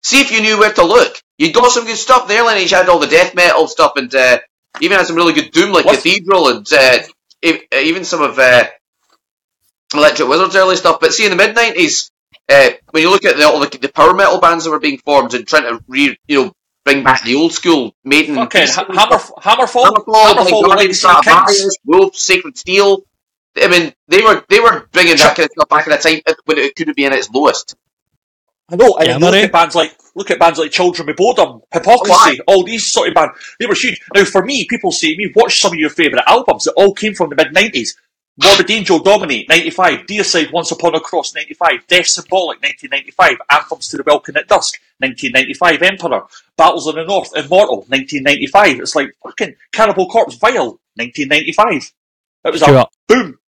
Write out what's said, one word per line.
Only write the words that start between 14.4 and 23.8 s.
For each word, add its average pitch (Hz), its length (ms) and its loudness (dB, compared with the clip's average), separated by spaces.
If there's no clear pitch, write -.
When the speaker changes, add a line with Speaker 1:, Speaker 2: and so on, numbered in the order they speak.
Speaker 1:
that 165 40 -4
were 151 100 -4
being 147 200 -4
formed 131 340 0
and 117 140 -6
trying 151 160 0
to 117 240 -8
re-, 131 300 -2
you 139 180 0
know, 104 60 -12
bring 139 200 0
back 120 200 0
the 120 120 -2
old 165 180 0
school 143 500 -2
Maiden 147 320 0
Speaker 2:
Fucking 151 320 0
Speaker 1:
stuff. 190 220 -4
Speaker 2:
Ha-, 190 40 -10
Hammer-, 208 240 2
Hammerfall? 247 200 0
Speaker 1:
Hammerfall, 214 500 2
Speaker 2:
Hammerfall 214 260 2
were 196 60 2
Speaker 1:
Blind - 0 -
Speaker 2:
like - 0 -
Speaker 1:
Guardian, 196 220 2
Speaker 2:
the 180 40 -4
same 185 180 2
Speaker 1:
Stratovarius, 151 360 4
Speaker 2:
Kings. 196 180 -2
Speaker 1:
Wolf, 190 300 2
Sacred 180 420 -4
Steel. 196 440 0
I - 100 2
mean, 175 240 0